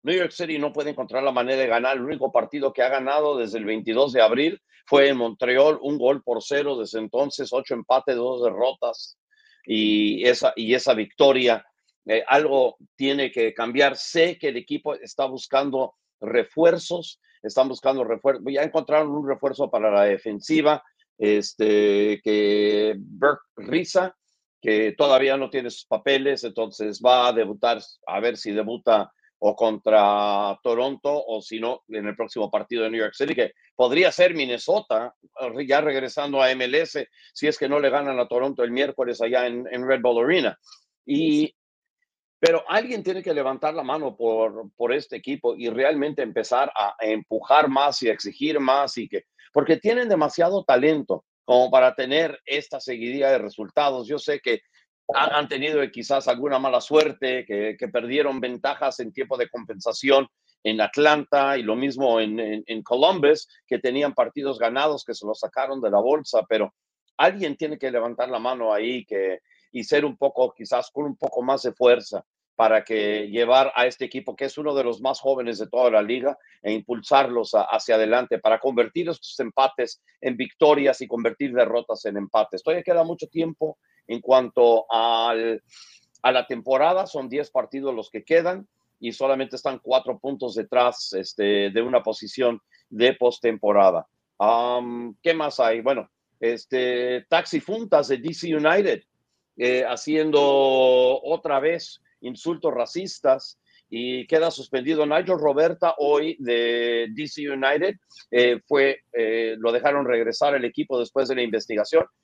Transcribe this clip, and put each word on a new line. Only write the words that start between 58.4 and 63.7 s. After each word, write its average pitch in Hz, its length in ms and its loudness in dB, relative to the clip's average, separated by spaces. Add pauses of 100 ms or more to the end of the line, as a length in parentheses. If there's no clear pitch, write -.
en 113 120 -10
tiempo 131 260 -6
de 120 120 -4
compensación 120 800 0 (360)
en 110 160 -2
Atlanta 139 800 2
y 120 60 -6
lo 110 120 -2
mismo 127 440 0
en, 110 200 -2
en, 107 260 -6
en 110 180 -10
Columbus, 151 640 2 (200)
que 123 120 -2